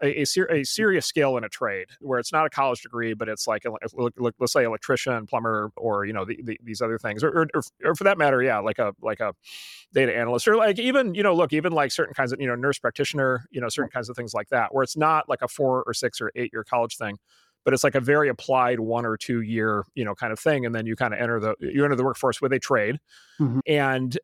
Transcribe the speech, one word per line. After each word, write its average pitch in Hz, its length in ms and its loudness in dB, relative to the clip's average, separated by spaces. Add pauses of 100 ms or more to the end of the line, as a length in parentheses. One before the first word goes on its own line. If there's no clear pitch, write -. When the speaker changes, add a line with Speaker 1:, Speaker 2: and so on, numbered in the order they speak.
Speaker 1:
a, 170 200 0
a 135 40 0
ser-, 185 240 0
a 151 140 2
serious 190 420 2
skill 139 300 2
in 117 80 -2
a 107 60 -8
trade 98 380 -4 (120)
where 131 200 -2
it's - 120 -6
not 156 140 2
a 151 40 0
college 135 340 0
degree, 117 300 -4
but 110 140 -6
it's 107 200 -6
like, 110 180 -2
ele-, 110 120 -6 (160)
le-, 120 220 -2
le-, 120 240 -2
let's 123 140 0
say 139 100 4
electrician, 117 640 -2
plumber, 110 480 -2
or, 101 300 -2
you 107 80 -6
know, 98 100 -4
the, 110 180 -8
the, 117 220 -8
these 110 180 -8
other 113 160 0
things, 107 240 -6
or, 151 100 2
or, 160 220 2
or, 139 80 0 (220)
or 160 120 2
for 190 100 0
that 196 120 4
matter, 139 240 4
yeah, 120 180 2
like 107 200 -2
a, 104 220 0
like 110 180 -2
a 104 140 -2 (600)
data 127 220 4
analyst, 120 320 0
or 214 80 6
like 214 240 4
even, 247 360 2
you 202 80 0
know, 196 120 4
look, 165 160 2
even 160 220 0
like 143 180 2
certain 143 220 -2
kinds 127 180 0
of, 135 80 -4
you 139 80 -4
know, 120 80 -2
nurse 135 240 4
practitioner, 131 720 0
you 131 80 -8
know, 120 80 -2
certain 123 240 -4
kinds 120 160 -6
of 123 80 -12
things 117 180 -8
like 107 160 -4
that, 117 240 0
where 135 100 4
it's - 120 -6
not 156 320 2
like 135 140 -2
a 127 80 -2
four 127 360 0
or 113 80 -4
six - 280 -4
or 107 140 -4
eight 120 180 -4
year 110 100 -6
college 117 340 -2
thing, 101 200 -8 (460)
but 156 100 4
it's 127 100 2
like 139 120 2
a 135 40 2
very 143 300 4
applied 123 500 2
one 117 260 -2
or 110 120 0
two 117 240 -2
year, 107 420 0 (120)
you 123 100 -4
know, 101 80 -2
kind 113 180 -6
of 110 80 -6
thing. 143 260 2
And 117 100 -2
then 110 100 -4
you 113 100 -2
kind 113 180 -2
of - 60 -4
enter 117 200 0
the, 107 200 -2
you 139 240 0
enter 143 120 2
the 123 80 2
workforce 127 380 0
with 135 120 0
a 127 60 2
trade. 120 380 0 (420)
Speaker 2:
Mm-hmm. 131 260 2
Speaker 1:
And, 131 580 0